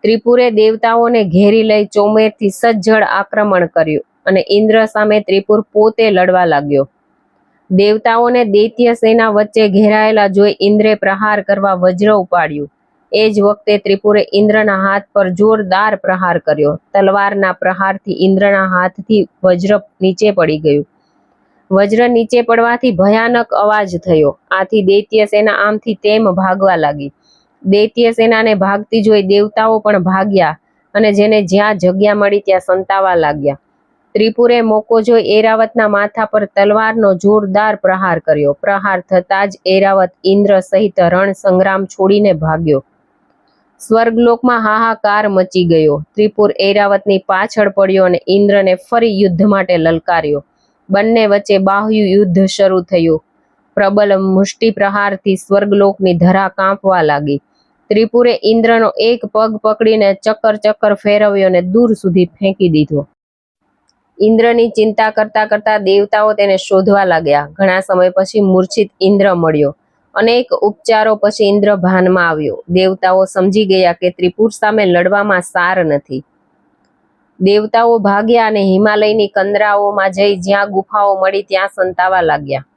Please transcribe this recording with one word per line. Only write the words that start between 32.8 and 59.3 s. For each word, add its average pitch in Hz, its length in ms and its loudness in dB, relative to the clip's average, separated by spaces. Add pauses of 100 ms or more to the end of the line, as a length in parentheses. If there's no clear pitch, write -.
લાગ્યા. 147 440 -2 (560)
ત્રિપુરે 233 460 2
મોકો 220 400 0
જોઈ 226 260 2
ઐરાવતના 220 600 0
માથા 208 360 -2
પર 214 220 -2
તલવારનો 214 680 0
જોરદાર 202 640 0
પ્રહાર 185 420 -2
કર્યો. 147 340 0
પ્રહાર 196 480 -4
થતાં 190 500 -2
જ - 20 -18 (120)
ઐરાવત 190 460 2 (120)
ઇન્દ્ર 202 380 2
સહિત 190 420 -2
રણ 185 300 0
સંગ્રામ 190 540 -2
છોડીને 196 460 0
ભાગ્યો. 156 480 -2 (1000)
સ્વર્ગલોકમાં 226 840 0
હાહાકાર 214 640 -2
મચી 185 360 0
ગયો. 156 300 2 (160)
ત્રિપુર 214 380 0 (100)
ઐરાવતની 196 680 0
પાછળ 202 420 -2
પડ્યો 190 360 2
અને 180 220 0
ઇન્દ્રને 202 480 2
ફરી 233 400 -2
યુદ્ધ 190 280 0
માટે 196 340 0
લલકાર્યો. 160 640 -2 (480)
બંને 220 380 0
વચ્ચે 202 320 0
બાહ્ય 208 480 0
યુદ્ધ 190 380 2
શરૂ 190 360 0
થયું. 165 420 -2 (540)
પ્રબળ 202 480 0
મુષ્ટિ 190 460 0
પ્રહારથી 202 640 -4
સ્વર્ગલોકની 196 800 0
ધરા 185 340 2
કાંપવા 190 540 -2
લાગી. 147 360 -2 (500)
ત્રિપુરે 233 440 2 (100)
ઇન્દ્રનો 226 540 2
એક 233 280 -2
પગ 214 340 -2